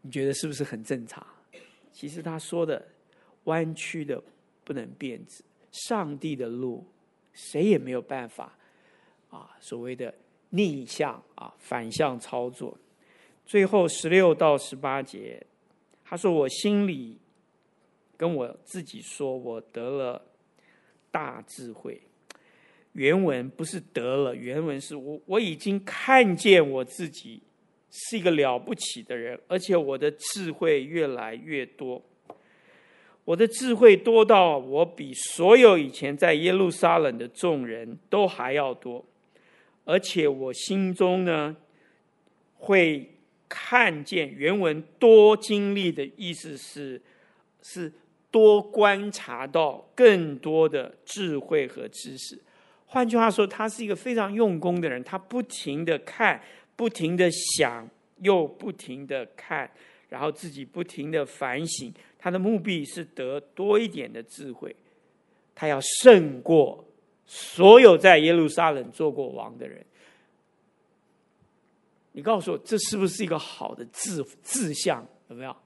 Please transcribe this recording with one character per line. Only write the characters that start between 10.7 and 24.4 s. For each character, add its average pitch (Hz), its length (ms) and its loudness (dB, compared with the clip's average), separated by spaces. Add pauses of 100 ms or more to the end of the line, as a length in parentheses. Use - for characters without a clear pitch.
向 123 380 -8 (140)
啊， - 220 -20
反 117 340 -10
向 131 260 -4
操 123 320 -8
作。 - 260 -16 (680)
最 202 180 2
后 190 220 2
十 160 220 -6
六 180 260 4
到 151 240 2
十 - 160 -12
八 135 260 -8
节， 104 460 -16 (580)
他 175 120 -12
说 180 160 0
：“我 147 160 0
心 202 400 -2
里 123 300 -10 (1000)
跟 170 180 -4
我 120 300 -8
自 180 180 -14
己 - 180 -18
说， 131 360 -10
我 120 240 -10
得 117 300 -12
了 131 360 -8 (840)
大 135 320 -10
智 120 300 -18
慧。” - 300 -18 (920)
原 151 280 0
文 131 280 -2
不 - 140 -10
是 151 160 -12
得 127 360 -6
了， 135 180 -4
原 135 300 -8